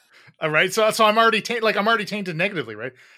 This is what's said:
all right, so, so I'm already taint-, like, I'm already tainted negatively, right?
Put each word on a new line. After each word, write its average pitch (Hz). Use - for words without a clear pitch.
all 160
right, 160
so, 220
so 226
I'm 214
already 220
taint-, 233
like, 214
I'm 202
already 220
tainted 190
negatively, 160
right? 113